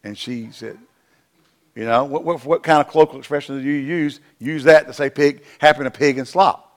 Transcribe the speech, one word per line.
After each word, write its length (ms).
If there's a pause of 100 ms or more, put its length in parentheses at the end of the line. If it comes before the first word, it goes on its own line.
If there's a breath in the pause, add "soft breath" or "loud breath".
And 140
she 340
said, 260 (960)
"You 100
know, 180
what, 200
what, 200
what 200
kind 180
of 100
colloquial 280
expression 420
do 60
you 120
use? 400 (200 soft breath)
Use 260
that 220
to 60
say 160
pig, 340 (160 soft breath)
happened 280
a 40
pig 260
and 100
slop." 380 (120)